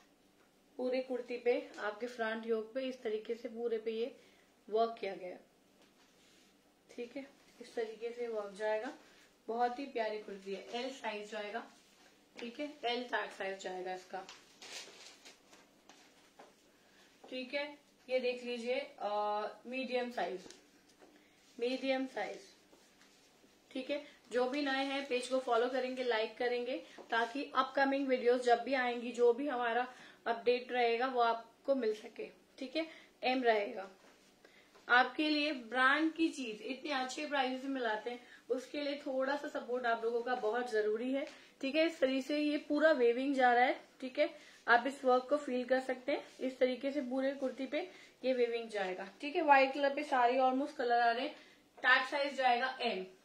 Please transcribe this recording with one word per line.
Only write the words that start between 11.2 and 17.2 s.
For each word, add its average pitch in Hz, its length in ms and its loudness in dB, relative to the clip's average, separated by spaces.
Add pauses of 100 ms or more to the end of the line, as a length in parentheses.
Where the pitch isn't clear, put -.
जाएगा, 214 360 -8 (760)
ठीक 240 200 -8
है, 294 140 -6 (100)
L 240 200 0
टैग 208 260 -4
size 190 280 -6
जाएगा 185 360 -6
इसका। 190 320 -10 (3000)